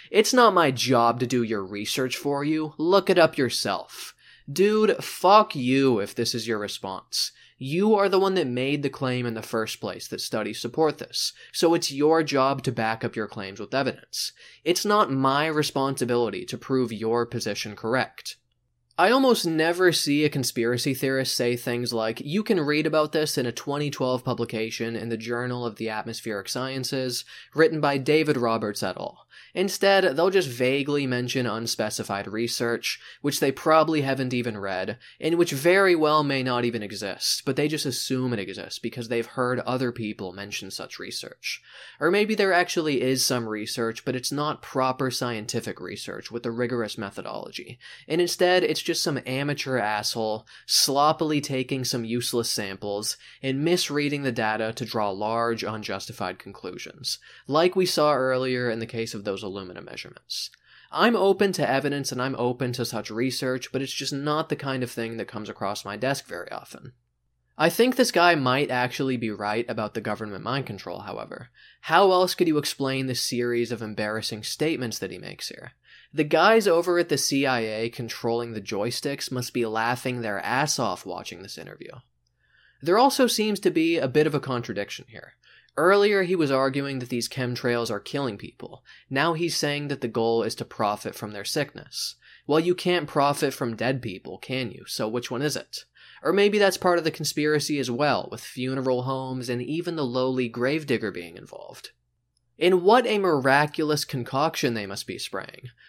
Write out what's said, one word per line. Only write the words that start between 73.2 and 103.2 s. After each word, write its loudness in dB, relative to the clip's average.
of -6
embarrassing -6
statements -2
that -6
he -12
makes -12
here? -16
The 2
guys 4
over 4
at 0
the 2
C 0
I 2
A -4
controlling -4
the -8
joysticks -4
must -6
be 0
laughing -2
their -4
ass -2
off -4
watching -10
this -14
interview. -16
There 4
also 6
seems 0
to 4
be 2
a 0
bit 4
of -2
a 2
contradiction -6
here. -20
Earlier 6
he 0
was 4
arguing 0
that -8
these -2
chemtrails -2
are -4
killing -6
people. -16
Now 2
he's -2
saying -2
that -6
the -2
goal 2
is -4
to -8
profit -4
from -10
their -12
sickness. -6
Well, 2
you 2
can't 0
profit 0
from -4
dead -2
people, -10
can -6
you? -18
So -4
which -4
one -4
is -2
it? -12
Or 2
maybe 6
that's 4
part 2
of 0
the -2
conspiracy 0
as -2
well, 2
with -12
funeral -2
homes -4
and -2
even -4
the -2
lowly 0
gravedigger 0
being -12
involved. -18
In 4
what 8
a 0
miraculous 2